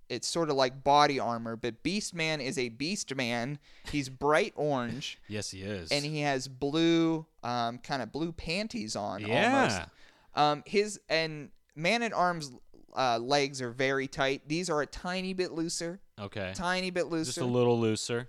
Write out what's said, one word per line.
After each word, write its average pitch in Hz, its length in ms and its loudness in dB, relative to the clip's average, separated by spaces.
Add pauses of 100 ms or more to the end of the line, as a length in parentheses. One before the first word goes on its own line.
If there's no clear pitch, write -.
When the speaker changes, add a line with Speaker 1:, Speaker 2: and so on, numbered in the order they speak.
Speaker 1:
it's 123 200 -6
sort 165 220 0
of 139 60 2
like 131 280 2
body 143 360 8
armor, 113 360 -2
but 113 260 -6
Beastman 160 600 -2
is 135 140 -4
a 123 100 0
beast 139 480 -6
man. 123 420 -2 (320)
He's 139 180 -2
bright 151 480 2
orange. 131 680 -2
Speaker 2:
<laughs> - 40 -18
Yes, 104 220 -6
he 98 120 -10
is. 95 300 -6
Speaker 1:
And 143 120 0
he 151 160 -4
has 135 280 0
blue, 160 800 2 (160)
um, 120 360 -2
kinda 131 280 -4
blue 156 260 -6
panties 202 640 -6
on 101 300 -4
Speaker 2:
Yeah. 165 280 4
Speaker 1:
almost. 147 260 4 (540)
Um, 147 320 2
his, 208 420 0
and 156 420 -2 (260)
Man-at-Arms, 175 760 0 (440)
uh, 120 240 4
legs 139 420 2
are 123 80 -4
very 135 380 0
tight. 139 400 0
These 170 200 -2
are 151 140 2
a 131 40 -2
tiny 185 460 -6
bit 185 200 -2
looser. 170 480 -4 (180)
Speaker 2:
Okay. 98 380 -6
Speaker 1:
Tiny 185 340 -2
bit 175 160 0
looser. 160 220 -2
Speaker 2:
Just 127 100 -6
a 165 60 -2
little 123 340 4
looser. 117 500 0